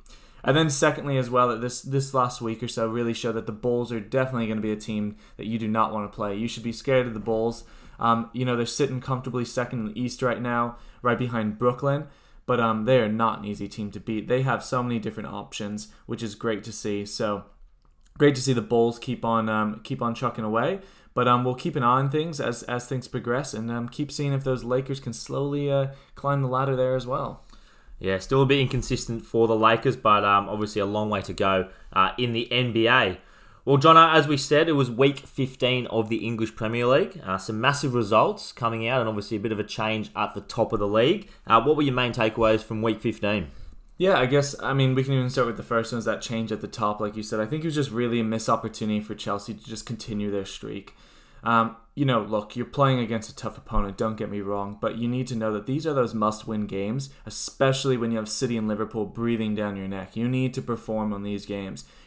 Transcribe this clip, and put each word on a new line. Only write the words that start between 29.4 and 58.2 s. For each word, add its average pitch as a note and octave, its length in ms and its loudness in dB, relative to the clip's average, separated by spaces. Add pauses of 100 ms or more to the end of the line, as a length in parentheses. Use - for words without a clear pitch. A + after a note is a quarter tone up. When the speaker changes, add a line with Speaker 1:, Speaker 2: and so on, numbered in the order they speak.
Speaker 2:
the A2+ 80 4
Lakers, A2+ 400 4
but, G#2 300 4
um, G2+ 240 4
obviously G#2 320 -4
a G2 60 0
long G#2+ 220 -2
way G2+ 140 -2
to G2 100 -8
go, F#2+ 360 2 (240)
uh, F#2+ 260 4
in B2 140 0
the A#2 180 -2
N B2 220 0
B A2+ 160 4
A. A#2 320 4 (440)
Well, C#3 140 6
Jono, D#3+ 340 10
as D#3 140 8
we D3 100 2
said, D3+ 320 4
it D#3+ 40 4
was C3+ 180 2
week C3+ 300 4
fifteen B2+ 640 -2
of A2 220 0
the A2+ 180 -2
English A2 300 -4
Premier A#2 280 -2
League. D3+ 400 2
Uh, F#2 140 -2
some G#2+ 220 -6
massive C3+ 340 0
results A#2 560 2
coming A2+ 380 -4
out C3 100 0
and A2+ 100 0
obviously G#2+ 280 -4
a G2 40 -2
bit A2 120 -2
of G#2 80 -4
a G2+ 40 -2
change A2 520 -4
at G#2 180 -4
the G2+ 60 -8
top - 320 -2
of G#2 80 0
the G2+ 80 0
league. B2 420 2 (160)
Uh, A#2+ 160 6
what C#3+ 140 4
were D3 80 2
your C3 100 2
main B2 160 0
takeaways A2+ 500 2
from A2 220 -6
week A2 180 0
fifteen? G#2 520 -2 (460)
Speaker 1:
Yeah, F#3 200 4
I B2+ 80 2
guess, C#3 340 0
I B2 120 -4
mean, C3 240 4
we C3 80 2
can C#3 80 -2
even B2+ 180 2
start B2 160 2
with A2+ 100 -4
the G2+ 60 -10
first A2+ 300 -2
one, A#2 80 -4
is G2+ 60 -4
that G#2 140 -2
change A2+ 300 -4
at G#2 100 -4
the G#2+ 60 -10
top, G#2 340 -2
like G#2 160 -4
you G#2+ 60 -8
said. G#2+ 160 -4
I G#2+ 80 0
think D3+ 160 -4
it E3 60 -2
was D3 80 -4
just C3+ 160 -2
really A#2+ 260 0
a A2+ 60 0
missed A2 240 -2
opportunity G#2+ 500 -2
for G#2 160 -6
Chelsea G2+ 400 -6
to G#2+ 100 -18
just A2 220 -12
continue G#2 420 -6
their G2 160 -2
streak. - 520 -12 (480)
Um, A2+ 320 2 (180)
you C#3 100 0
know, A#2+ 180 2
look, G#2 340 -4
you're A#2+ 80 -4
playing C3+ 360 2
against A2 280 -4
a - 80 -16
tough - 220 -8
opponent, G2+ 380 -2
don't A2 200 -2
get G#2+ 140 -6
me G2+ 100 -6
wrong, G2+ 400 -4
but A2+ 160 -2
you A#2 120 -2
need B2+ 180 -2
to C3 100 -6
know A2 160 -2
that G#2 140 -4
these D3+ 200 -2
are D3+ 60 -2
those A#2+ 220 2
must-win G#2+ 520 -2
games, G#2 440 -4 (160)
especially C3+ 720 0
when A#2 160 0
you A2+ 40 -2
have G#2+ 120 -4